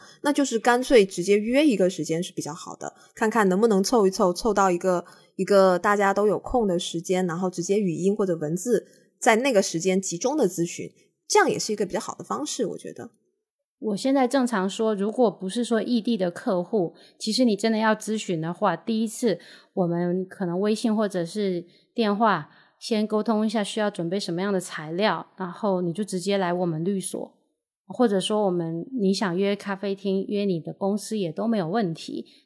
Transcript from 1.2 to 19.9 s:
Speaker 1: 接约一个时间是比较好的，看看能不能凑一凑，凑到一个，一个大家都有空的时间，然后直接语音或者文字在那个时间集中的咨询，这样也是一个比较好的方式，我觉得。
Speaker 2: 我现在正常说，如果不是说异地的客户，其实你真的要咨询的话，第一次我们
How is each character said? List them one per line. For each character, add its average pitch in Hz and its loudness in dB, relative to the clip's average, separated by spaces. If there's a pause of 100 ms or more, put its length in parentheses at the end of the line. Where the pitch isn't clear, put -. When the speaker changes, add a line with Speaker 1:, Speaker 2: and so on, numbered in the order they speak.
Speaker 1:
接 196 4
约 247 2
一 247 4
个 185 4
时 175 -6
间 160 -2
是 190 -8
比 - -8
较 143 -8
好 - -14
的， - -12 (200)
看 220 0
看 214 2
能 180 2
不 233 4
能 196 4
凑 202 4
一 190 4
凑， 190 2
凑 208 -2
到 196 4
一 175 0
个， 175 0 (320)
一 196 -2
个 190 6
大 202 2
家 196 2
都 208 2
有 185 2
空 233 0
的 175 2
时 170 -8
间， 185 0
然 165 -2
后 185 -2
直 175 -6
接 196 0
语 190 0
音 180 0
或 220 0
者 180 0
文 156 -4
字 202 0 (320)
在 226 4
那 269 2
个 202 4
时 - -2
间 190 2
集 170 -6
中 262 -2
的 254 2
咨 175 -2
询， 117 -10 (380)
这 - 4
样 349 4
也 - 0
是 214 -4
一 - -4
个 202 -2
比 185 -10
较 190 -2
好 - -10
的 - -14
方 226 -6
式， 269 -4
我 78 -8
觉 - -14
得。 - -16 (680)
Speaker 2:
我 208 -2
现 262 0
在 269 4
正 254 2
常 202 0
说， 220 0
如 202 -2
果 233 4
不 185 -8
是 226 -2
说 226 0
异 233 0
地 226 0
的 180 0
客 180 -2
户， 175 -2 (240)
其 - -4
实 240 4
你 220 4
真 226 0
的 220 0
要 220 4
咨 214 -6
询 185 -4
的 165 -4
话， 180 0
第 220 -2
一 233 -2
次 214 0 (380)
我 190 2
们 175 0